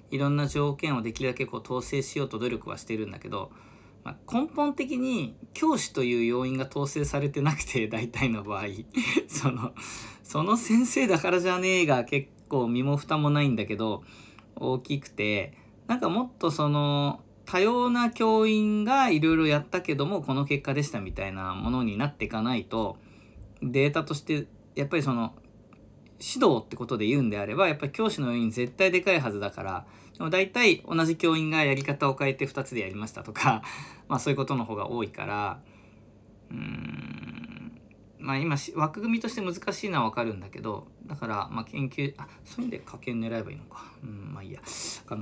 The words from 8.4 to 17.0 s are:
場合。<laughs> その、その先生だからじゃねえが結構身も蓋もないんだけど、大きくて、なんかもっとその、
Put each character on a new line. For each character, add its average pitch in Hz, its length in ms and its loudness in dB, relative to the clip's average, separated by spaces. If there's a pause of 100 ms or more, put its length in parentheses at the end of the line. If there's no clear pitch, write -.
場 104 180 -4
合。 107 40 -6 (340)
<laughs> - 300 0
そ - 220 0
の、 120 220 -6 (500)
そ 156 200 -2
の 208 140 4
先 233 300 4
生 262 200 2
だ 180 120 4
か 180 120 0
ら 180 100 4
じ 180 80 0
ゃ 180 100 2
ね 185 240 4
え 165 40 4
が 127 180 4
結 139 240 -2 (200)
構 123 200 2
身 120 140 2
も 143 140 2
蓋 151 200 -2
も 147 140 4
な 147 120 4
い 139 60 4
ん 117 80 2
だ 107 80 0
け 104 120 -4
ど、 107 260 -2 (540)
大 127 240 -2
き 143 200 -4
く - 80 -18
て、 104 480 -2 (300)
な 240 100 0
ん 254 40 -2
か 190 100 0
も 226 160 2
っ - 120 -12
と 165 120 2
そ 147 180 0
の、 143 540 2 (220)